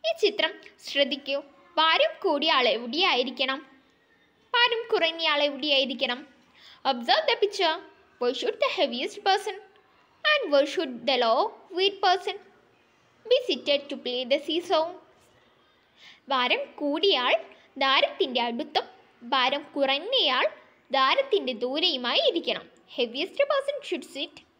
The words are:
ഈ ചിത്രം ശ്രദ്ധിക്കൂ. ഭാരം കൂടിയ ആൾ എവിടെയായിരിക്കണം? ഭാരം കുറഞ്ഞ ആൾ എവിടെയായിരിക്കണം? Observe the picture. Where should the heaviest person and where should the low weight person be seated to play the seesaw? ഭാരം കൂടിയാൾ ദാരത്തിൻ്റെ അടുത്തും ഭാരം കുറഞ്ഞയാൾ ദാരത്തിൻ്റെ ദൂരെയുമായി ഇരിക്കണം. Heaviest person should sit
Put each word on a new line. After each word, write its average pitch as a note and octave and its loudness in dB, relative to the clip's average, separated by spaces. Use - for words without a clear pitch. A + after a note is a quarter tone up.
ഈ - 0
ചിത്രം D#4+ 0
ശ്രദ്ധിക്കൂ. C#4 -2
ഭാരം E4+ 4
കൂടിയ D#4 2
ആൾ B3 4
എവിടെയായിരിക്കണം? C4 -2
ഭാരം A#4+ 2
കുറഞ്ഞ E4 0
ആൾ D4 2
എവിടെയായിരിക്കണം? C4+ -2
Observe C4+ 0
the A#4 2
picture. F4+ 0
Where B3 -2
should - 0
the C5+ 2
heaviest C#4 -2
person G4 0
and D5 2
where C#4+ 4
should D#4 -4
the C4+ 2
low A#3 2
weight G4 2
person F#4+ 2
be C5 6
seated C#4+ 0
to C#4 -6
play B3 -4
the D4 2
seesaw? E4 0
ഭാരം C4+ 2
കൂടിയാൾ D4 2
ദാരത്തിൻ്റെ C4+ 2
അടുത്തും - -4
ഭാരം C4+ 2
കുറഞ്ഞയാൾ D4 0
ദാരത്തിൻ്റെ D4 2
ദൂരെയുമായി C#4 0
ഇരിക്കണം. B3 -4
Heaviest B3+ -4
person C#5+ -2
should C#4+ -6
sit C#4+ -10